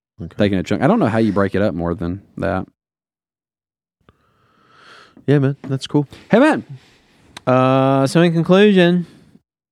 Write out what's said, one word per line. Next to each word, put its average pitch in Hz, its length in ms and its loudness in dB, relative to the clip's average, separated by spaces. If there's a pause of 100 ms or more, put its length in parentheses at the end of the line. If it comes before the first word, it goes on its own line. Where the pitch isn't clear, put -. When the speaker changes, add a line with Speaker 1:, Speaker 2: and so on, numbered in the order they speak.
(220)
Speaker 1:
okay. 82 140 -14
Speaker 2:
Taking 101 220 0
a 85 40 -4
chunk. 85 200 -4
I 127 40 0
don't 214 120 2
know 170 80 0
how 113 120 -2
you 110 140 0
break 98 220 -2
it 95 80 0
up 98 120 -2
more 85 200 -4
than 90 280 -8 (140)
that. 92 300 -6 (2500)
Speaker 1:
Yeah, 143 120 4
man, 139 240 0
that's - 240 -8
cool. 147 200 -2 (240)
Speaker 2:
Hey, 208 100 4
man. 285 240 2 (840)
Speaker 3:
Uh, 131 600 2
so 160 160 0
in 175 100 2
conclusion, 180 720 2 (640)